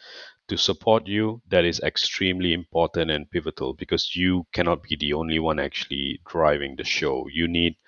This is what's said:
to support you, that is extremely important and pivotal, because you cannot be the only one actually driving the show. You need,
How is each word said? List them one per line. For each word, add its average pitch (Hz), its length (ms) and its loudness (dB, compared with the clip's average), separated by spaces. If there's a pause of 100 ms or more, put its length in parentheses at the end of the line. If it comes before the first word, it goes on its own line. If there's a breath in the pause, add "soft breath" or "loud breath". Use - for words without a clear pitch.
(480 loud breath)
to - 80 -4
support 110 500 2
you, 107 420 0
that 87 180 6
is 85 140 0
extremely 90 760 0
important 85 560 0
and 73 200 -4
pivotal, 76 440 -4
because - 420 -4
you 90 360 2
cannot 85 300 0
be 76 140 -6
the 71 160 -4
only 80 260 -2
one 80 220 0
actually 69 640 -6
driving 73 500 0
the 69 60 -6
show. 69 480 -2
You 80 160 0
need, 85 300 0 (120)